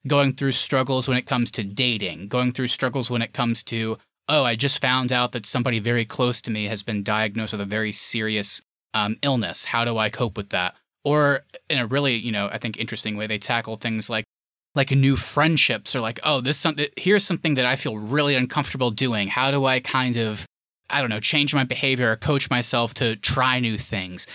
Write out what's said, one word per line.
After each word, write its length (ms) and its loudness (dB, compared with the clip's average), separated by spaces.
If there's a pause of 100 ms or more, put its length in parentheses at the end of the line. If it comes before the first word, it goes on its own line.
going 280 2
through 180 0
struggles 560 0
when 80 2
it 100 -4
comes 240 0
to 140 -4
dating, 640 -2
going 240 0
through 160 -2
struggles 420 -2
when 120 0
it 100 -6
comes 320 0
to, 340 -4 (300)
"Oh, 160 2
I 100 0
just 260 0
found 320 2
out 200 0
that 140 -6
somebody 320 2
very 260 0
close 380 0
to 80 -6
me 160 -2
has 160 -4
been 200 -4
diagnosed 500 -2
with 80 -4
a 60 -4
very 260 -2
serious, 720 0 (300)
um, 300 0
illness. 440 0
How 180 0
do 140 -2
I 120 0
cope 260 -2
with 140 -8
that?" 240 0 (300)
Or 400 2 (260)
in 80 2
a 80 0
really, 300 0
you 160 -4
know, 180 0
I 80 -8
think 200 -6
interesting 380 -6
way, 100 -4
they 120 -4
tackle 380 -2
things 340 -2
like, 140 -2 (500)
like, 160 2
new 260 6
friendships 800 0
or 40 0
like, 220 -4
"Oh, 180 0
this 180 2
some-, 180 2 (220)
here's 260 4
something 300 0
that 100 2
I 120 2
feel 200 -4
really 380 0
uncomfortable 560 0
doing. 380 0
How 220 0
do 140 2
I 140 2
kind 380 0
of, 280 -2 (460)
I 100 0
don't 100 0
know, 100 -2
change 340 2
my 80 4
behavior 480 2
or 60 0
coach 340 0
myself 440 2
to 200 0
try 460 0
new 180 0
things?" 560 -6